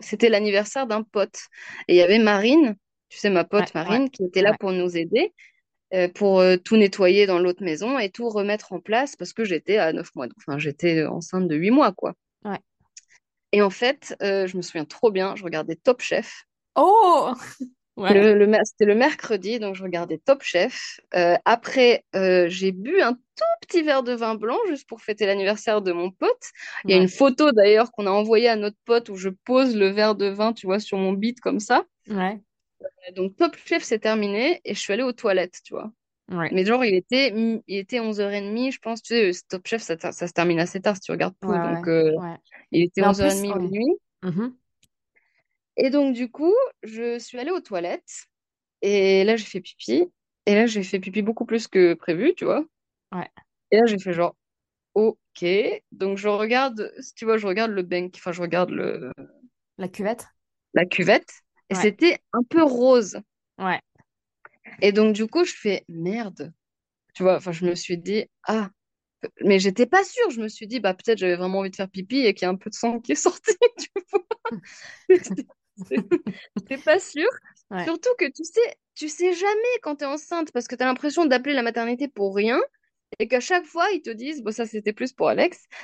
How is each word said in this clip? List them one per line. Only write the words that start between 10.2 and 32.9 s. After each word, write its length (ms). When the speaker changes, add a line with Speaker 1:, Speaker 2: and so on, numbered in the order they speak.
Speaker 1:
enfin, 200
j'étais 480
enceinte 420
de 80
huit 160
mois, 200
quoi. 220
Speaker 2:
Ouais. 160
Speaker 1:
Et 100
en 80
fait, 540
euh, 240
je 100
me 60
souviens 220
trop 260
bien, 240
je 80
regardais 320
Top 260
Chef. 440
Speaker 2:
Oh ! 600
<laughs> 420
Ouais. 160
Speaker 1:
Le, 220
le 140
mer-, 180
c'était 200
le 100
mercredi, 640
donc 160
je 80
regardais 340
Top 240
Chef. 580
Euh, 220
après, 580
euh, 340
j'ai 220
bu 300
un 120
tout 300
petit 220
verre 180
de 120
vin 200
blanc 240
juste 220
pour 140
fêter 240
l'anniversaire 560
de 80
mon 180
pote. 340
Il 40
y 60
a 20
Speaker 2:
Ouais. 60
Speaker 1:
une 40
photo 440
d'ailleurs 400
qu'on 160
a 20
envoyée 400
à 60
notre 300
pote 240
où 60
je 140
pose 460
le 140
verre 260
de 100
vin, 280
tu 120
vois, 140
sur 180
mon 160
bide 260
comme 200
ça. 260
Speaker 2:
Ouais. 320
Speaker 1:
Euh, 340